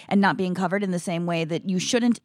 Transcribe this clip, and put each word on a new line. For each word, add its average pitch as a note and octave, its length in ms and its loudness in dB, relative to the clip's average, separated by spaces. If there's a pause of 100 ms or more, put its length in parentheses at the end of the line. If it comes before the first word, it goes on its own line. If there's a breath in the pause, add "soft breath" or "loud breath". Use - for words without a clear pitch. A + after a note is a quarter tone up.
and G#3 140 4
not F#3+ 160 4
being F3+ 180 -2
covered F#3 280 -2
in F#3+ 80 -2
the F3 80 -2
same E3+ 260 -4
way E3+ 200 0
that D#3+ 220 -4
you F#3 120 0
shouldn't A#3 460 0